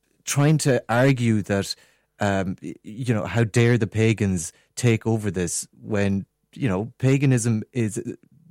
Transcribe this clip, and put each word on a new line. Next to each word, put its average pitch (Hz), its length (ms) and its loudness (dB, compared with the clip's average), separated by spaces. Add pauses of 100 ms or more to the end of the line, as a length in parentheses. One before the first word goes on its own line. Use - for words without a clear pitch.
(240)
trying 143 360 2
to 135 300 2
argue 120 540 2
that, 98 320 -2 (440)
um, 95 420 -2
y-, - 220 -12
you 113 300 -4
know, 107 120 -2
how 113 180 0
dare 117 340 2
the 101 100 -2
pagans 101 640 0 (220)
take 117 300 2
over 107 240 -2
this 87 380 -4 (140)
when, 101 440 -2 (280)
you 139 140 -4
know, 101 300 -4
paganism 131 640 0 (100)
is, 110 280 -4 (500)